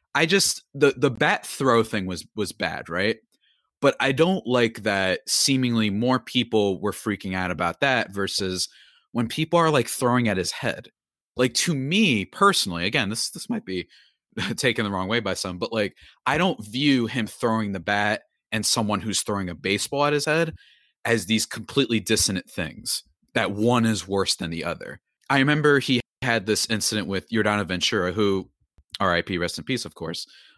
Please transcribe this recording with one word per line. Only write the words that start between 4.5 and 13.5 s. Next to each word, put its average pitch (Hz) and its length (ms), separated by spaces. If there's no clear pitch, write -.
that 95 440
seemingly 120 640
more 120 300
people 110 600
were 101 120
freaking 95 440
out 92 160
about 85 280
that 127 340
versus 95 560
when 117 160
people 156 320
are, 160 120
like, 131 160
throwing 123 400
at 98 100
his 87 140
head. - 380
Like, 127 200
to - 180
me 139 520
personally, 90 600
again, 107 240
this, - 220
this - 180
might 117 160